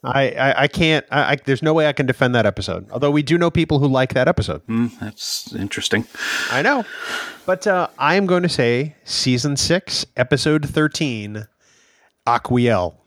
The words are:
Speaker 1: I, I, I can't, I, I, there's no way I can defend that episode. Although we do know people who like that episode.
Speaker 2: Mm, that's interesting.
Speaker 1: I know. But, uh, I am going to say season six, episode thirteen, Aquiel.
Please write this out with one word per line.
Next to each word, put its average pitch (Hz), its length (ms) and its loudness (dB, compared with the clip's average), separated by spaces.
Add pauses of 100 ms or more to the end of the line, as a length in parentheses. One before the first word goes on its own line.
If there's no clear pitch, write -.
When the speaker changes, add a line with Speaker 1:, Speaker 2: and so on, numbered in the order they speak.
Speaker 1:
I, 135 260 2
I, 131 340 2
I 147 40 2
can't, 156 440 2
I, 139 220 2
I, - 100 2
there's 135 180 0
no 156 120 2
way 156 140 2
I 147 40 2
can 135 140 0
defend 127 300 0
that 113 100 4
episode. 95 460 -4
Although 143 200 0
we 151 100 2
do 156 160 0
know 170 140 2
people 156 280 2
who 143 100 2
like 131 240 2
that 135 160 2
episode. - 380 -2
Speaker 2:
Mm, 113 320 -2
that's - 540 -10
interesting. 101 540 -4 (420)
Speaker 1:
I 131 120 0
know. 247 240 2 (600)
But, 185 220 -2
uh, 180 220 2 (100)
I 147 160 4
am 202 120 2
going 180 160 2
to 175 60 2
say 127 540 0
season 131 540 0
six, - 480 -2 (100)
episode 147 540 0
thirteen, 113 760 -4 (800)
Aquiel. 120 680 0 (120)